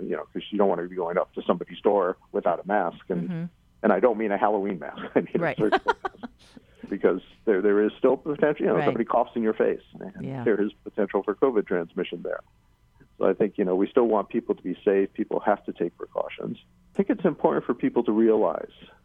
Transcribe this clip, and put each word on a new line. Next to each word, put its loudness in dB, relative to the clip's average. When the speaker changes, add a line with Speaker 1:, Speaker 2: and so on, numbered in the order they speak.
Speaker 1:
you -8
know, -6
'cause -8
you -2
don't 4
wanna -2
be -14
going -4
up 0
to -8
somebody's -4
door 2
without 0
a -10
mask. 0
And, -2
Speaker 2:
Mm-hmm. -6
Speaker 1:
and 4
I 2
don't 2
mean -2
a 0
Halloween 0
mask. -12
<laughs> -8
I 2
mean -10
Speaker 2:
Right. -2
Speaker 1:
a -4
surgical 2
mask. -14
Speaker 2:
<laughs> -20
Speaker 1:
Because 2
there, 4
there 4
is 2
still 4
potential, 0
you 2
know, 2
Speaker 2:
Right. 2
Speaker 1:
somebody 0
coughs 0
in 0
your 2
face. 0
And -12
Speaker 2:
Yeah. -8
Speaker 1:
there 2
is -2
potential -2
for -2
covid 0
transmission -4
there. -8
So 2
I 4
think, 0
you 0
know, 0
we 2
still 4
want 0
people -2
to -10
be -6
safe. 2
People -4
have 0
to -6
take -6
precautions. -8
I -20
think 0
it's 0
important 0
for 0
people 0
to 0
realize 2